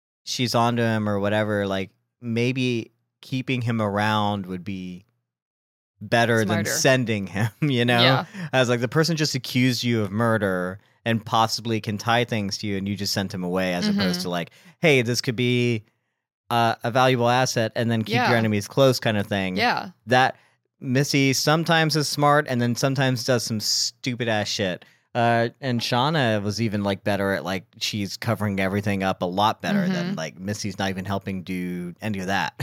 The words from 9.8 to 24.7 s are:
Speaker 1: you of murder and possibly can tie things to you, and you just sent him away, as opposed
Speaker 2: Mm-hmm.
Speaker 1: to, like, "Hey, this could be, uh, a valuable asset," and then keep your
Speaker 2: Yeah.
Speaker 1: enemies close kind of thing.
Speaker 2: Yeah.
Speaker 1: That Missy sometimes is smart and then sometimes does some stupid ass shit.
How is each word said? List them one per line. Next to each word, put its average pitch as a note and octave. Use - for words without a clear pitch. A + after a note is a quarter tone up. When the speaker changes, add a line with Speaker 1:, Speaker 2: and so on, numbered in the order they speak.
Speaker 1:
you A#2
of F#2+
murder G2
and A#2
possibly A2+
can G#2+
tie A#2+
things G#2
to G#2+
you, G2
and F#2+
you G2+
just G2
sent G2
him F#2
away, F2+
as F2+
opposed G3+
Speaker 2:
Mm-hmm. F3+
Speaker 1:
to, F3+
like, F3
"Hey, C#3
this A#2
could A#2+
be, A#2+
uh, A#2
a A#2+
valuable B2+
asset," B2
and A#2
then A2+
keep G#2
your B3
Speaker 2:
Yeah. D#3
Speaker 1:
enemies G#2+
close C3+
kind A2
of G2+
thing. F#2+
Speaker 2:
Yeah. G3+
Speaker 1:
That B2+
Missy C#3
sometimes D#3+
is D3
smart D3
and B2
then A#2+
sometimes C3
does B2
some A2
stupid -
ass G#2+
shit. F#2